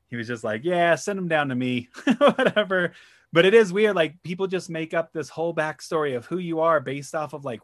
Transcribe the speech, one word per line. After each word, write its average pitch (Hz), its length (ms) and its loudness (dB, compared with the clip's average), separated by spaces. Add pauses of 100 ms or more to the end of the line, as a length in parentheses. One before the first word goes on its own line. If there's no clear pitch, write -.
He 120 80 -10
was 117 100 -8
just 117 160 -8
like, 110 220 -4
"Yeah, 170 320 2
send 196 240 -4
'em 175 80 -4
down 151 220 0
to 127 40 -4
me," 123 340 -4 (160)
<laughs> 277 140 2
whatever. 202 760 2 (400)
But 170 120 6
it 196 100 6
is 214 180 6
weird. 208 220 2
Like, 160 300 -2
people 185 240 -4
just 180 220 -6
make 160 240 -8
up 165 180 -2
this 151 160 -8
whole 165 260 -6
backstory 151 640 -4
of 117 100 -8
who 175 120 -6
you 165 220 -6
are 160 200 4
based 135 340 -8
off 151 180 -6
of, 143 120 -12
like, 120 200 -8